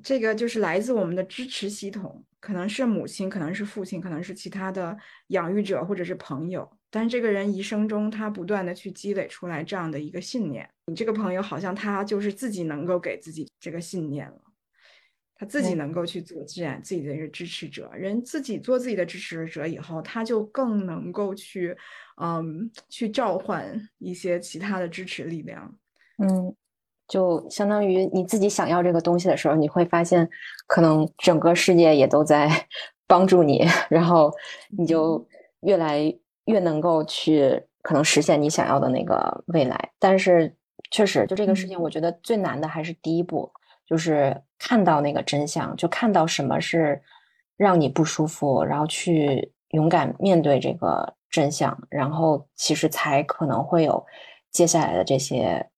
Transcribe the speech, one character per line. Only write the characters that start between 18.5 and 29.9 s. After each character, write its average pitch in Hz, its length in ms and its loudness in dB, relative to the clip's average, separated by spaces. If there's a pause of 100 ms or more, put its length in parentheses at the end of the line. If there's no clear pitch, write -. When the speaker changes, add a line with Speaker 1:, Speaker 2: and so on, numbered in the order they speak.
Speaker 1:
做 254 180 -2
自 247 120 -6
己 214 60 -4
的 180 100 -2
支 175 140 -14
持 165 260 -10
者 160 200 -10
以 165 120 -8
后， 160 240 -12
他 226 200 -10
就 226 260 -2
更 214 380 -2
能 175 280 -10
够 202 200 -4
去， 180 440 -10 (440)
嗯， 165 480 -6 (200)
去 - 180 -6
召 214 300 -2
唤 170 420 -6 (200)
一 185 140 -10
些 175 260 -2
其 175 200 -14
他 196 200 -4
的 175 100 -4
支 185 160 -12
持 175 200 -10
力 165 180 -8
量。 - 300 -16 (440)
Speaker 2:
嗯， 185 360 0 (540)
就 277 420 0
相 202 180 -2
当 208 180 2
于 190 280 4
你 180 100 2
自 208 160 0
己 196 80 4
想 196 220 0
要 175 120 4
这 175 120 2
个 165 80 2
东 175 180 2
西 180 80 0
的 160 80 4
时 - 140 -4
候， 147 60 4
你 151 120 4
会 175 160 2
发 170 200 2